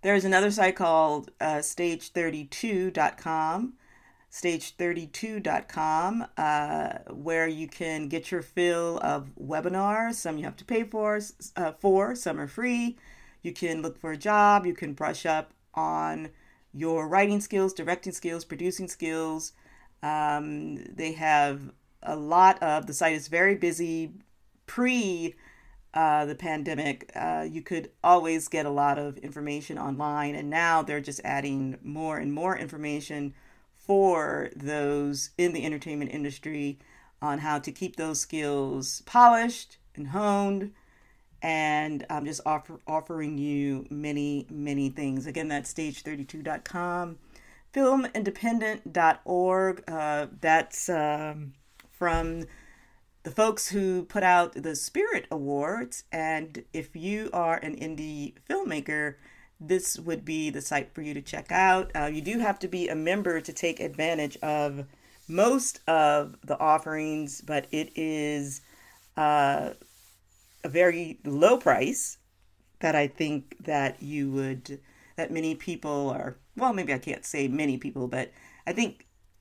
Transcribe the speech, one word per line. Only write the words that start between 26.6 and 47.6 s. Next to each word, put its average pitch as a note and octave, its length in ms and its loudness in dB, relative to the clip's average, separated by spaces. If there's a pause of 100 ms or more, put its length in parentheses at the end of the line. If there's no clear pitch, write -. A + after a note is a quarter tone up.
uh, D#3 340 -2
you D#3 140 -8
could - 260 -6 (140)
always E3 440 6
get D#3 200 -2
a - 20 -2
lot C#3+ 300 2
of D3 200 -8
information D3 600 -8
online, D3 560 -4
and D3 140 -8
now E3 340 4
they're D3+ 180 -4
just C#3+ 220 -10
adding C#3 580 -2
more D#3 360 -6
and D3 140 -4
more E3+ 240 0
information D3 800 -8 (400)
for D#3+ 840 4
those C#3+ 840 -2
in F3 160 2
the D3 120 -4
entertainment D3 460 -6
industry C#3+ 680 -6 (440)
on D3 180 -2
how D3+ 180 -2
to C#3 140 -6
keep F#3 240 -8
those D#3+ 240 -4
skills C#3 840 -4
polished A#3+ 720 6 (180)
and C#3+ 140 -10
honed, G3+ 600 0 (720)
and, D3+ 680 0
um, D3+ 160 -4
just D3+ 200 -8
offer, D#3 400 -2
offering D#3 520 -4
you C#3+ 520 -2
many, D3 640 -4
many C#3+ 380 -2
things. C3+ 360 -4
Again, D#3 220 -6
that's C#3+ 220 -4
stage D#3 320 -8
thirty-two D3+ 420 -10
dot D3 200 -8
com, F3 540 -6 (560)